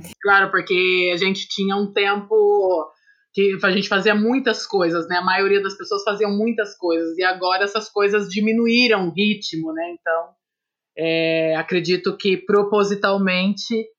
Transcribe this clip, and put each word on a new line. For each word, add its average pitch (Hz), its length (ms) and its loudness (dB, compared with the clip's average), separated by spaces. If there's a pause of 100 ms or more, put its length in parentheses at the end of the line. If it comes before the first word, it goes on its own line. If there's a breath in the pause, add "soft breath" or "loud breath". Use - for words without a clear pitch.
(220 loud breath)
Claro, 196 280 2
porque 185 640 0
a 170 40 -2
gente 190 320 -2
tinha 196 260 -2
um 202 160 -2
tempo 202 1000 2 (420 soft breath)
que 196 280 2
a 196 60 4
gente 196 200 0
fazia 208 260 2
muitas 240 500 0
coisas, 170 440 0
né? 180 80 0
A 180 40 -2
maioria 196 400 2
das 196 160 -6
pessoas 202 280 -6
faziam 202 260 -2
muitas 214 460 -2
coisas 165 400 -2
e 185 60 -2
agora 185 420 0
essas 208 240 -4
coisas 202 400 0
diminuíram 220 800 2
o - 20 -8
ritmo, 165 640 -2
né? 170 260 -8
Então, 165 300 -4 (680)
é, 160 600 0
acredito 180 580 -2
que 190 220 0
propositalmente 202 1400 0 (240)